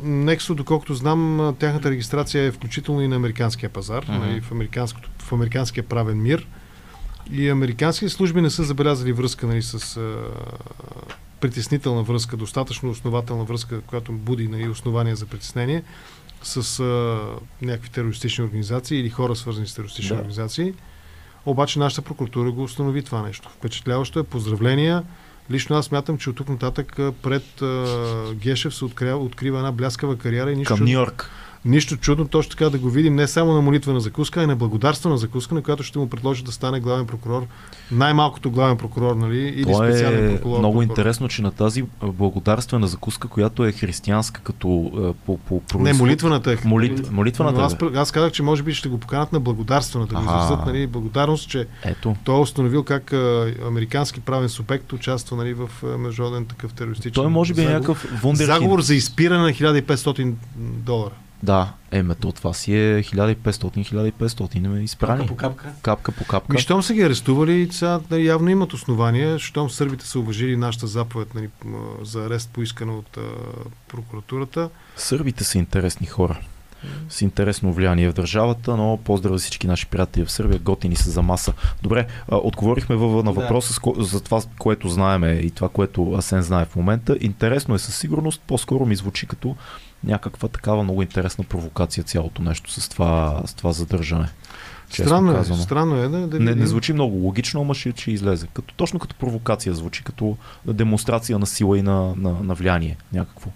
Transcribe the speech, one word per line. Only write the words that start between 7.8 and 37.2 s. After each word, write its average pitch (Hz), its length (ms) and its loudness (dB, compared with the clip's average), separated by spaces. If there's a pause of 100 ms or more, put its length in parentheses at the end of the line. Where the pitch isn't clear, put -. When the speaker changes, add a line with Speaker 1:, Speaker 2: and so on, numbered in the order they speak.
Speaker 1:
служби 180 300 2
не 160 100 4
са 165 140 -2
забелязали 139 480 2
връзка, 123 340 -2
нали, 113 160 0
с, 117 340 -8
а, 110 200 -6 (1200)
притеснителна 123 640 0
връзка, 117 340 -2
достатъчно 123 540 -4
основателна 117 540 -4
връзка, 113 360 -6
която 117 320 -8
буди, 113 360 -4
нали, 113 200 -4
основания 117 480 -2
за 107 100 -8
притеснение 123 560 -4 (600)
с, - 380 -6
а, 120 380 0 (440)
някакви 120 280 -6
терористични 117 540 -4
организации 113 560 -2
или 120 100 -2
хора, 123 260 -2
свързани 107 300 -6
с - 80 -12
терористични 101 340 -8
Speaker 2:
Да. 107 60 0
Speaker 1:
организации. 110 580 -4 (720)
Обаче 143 320 0
нашата 143 240 0
прокуратура 123 480 -2
го 123 120 -6
установи 139 400 -2
това 113 200 -4
нещо. 98 280 -10
Впечатляващо 123 680 -4
е, 151 60 -2
поздравления. 127 760 0 (480)
Лично 135 260 0
аз 147 80 2
смятам, 143 340 -2
че 135 120 -6
от 117 60 -8
тук 135 120 -8
нататък, 131 500 -4
а, 139 160 0
пред, 139 480 -4
а, 131 220 -2 (500)
Гешев 123 400 -2
се - 100 -6
откря-, 127 320 -2
открива 135 420 -4
една 135 140 -2
бляскава 131 440 -2
кариера 123 360 -2
и 139 40 0
нищо 139 120 -2
Speaker 2:
Към 110 100 2
Speaker 1:
чудно, 110 80 4
Speaker 2:
Ню 123 80 6
Йорк. - 360 0 (340)
Speaker 1:
нищо 143 320 4
чудно 147 300 2
точно 156 240 2
така 156 200 2
да 139 80 0
го 127 120 2
видим 147 240 4
не 143 120 4
само 165 260 4
на 151 80 6
молитвена 139 400 4
закуска, 143 400 -2
а 165 40 4
и - 20 4
на 139 100 2
благодарствена 120 640 2
закуска, 120 360 -4
на 151 80 -2
която 143 200 -2
ще - 160 -6
му 135 100 0
предложат 127 380 -4
да 117 60 -8
стане 131 280 -2
главен 123 260 0
прокурор, 120 400 -4 (460)